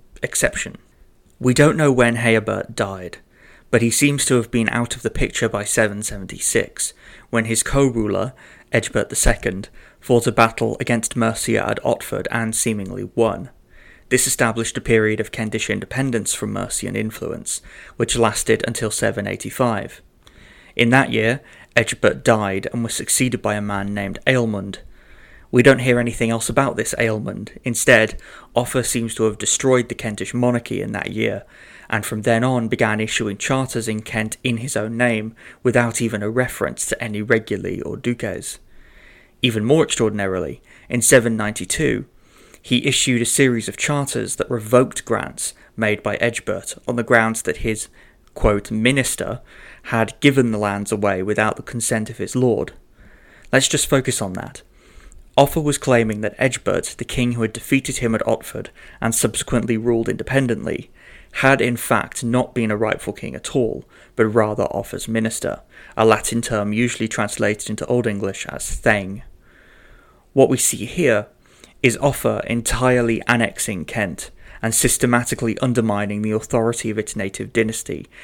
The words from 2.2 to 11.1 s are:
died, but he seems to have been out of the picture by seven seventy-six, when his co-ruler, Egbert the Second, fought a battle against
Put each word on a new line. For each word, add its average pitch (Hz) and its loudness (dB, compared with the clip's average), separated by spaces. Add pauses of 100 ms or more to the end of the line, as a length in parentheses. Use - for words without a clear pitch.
died, 95 -6 (520)
but 117 4
he 117 4
seems 143 2
to 131 4
have 113 2
been 113 2
out 120 -2
of - -14
the 113 0
picture - 0
by 104 -2
seven 104 0
seventy-six, - -4 (360)
when 113 0
his 113 0
co-ruler, 113 0 (380)
Egbert - 0
the - -6
Second, 101 0 (300)
fought 120 4
a 117 0
battle 113 2
against 120 -2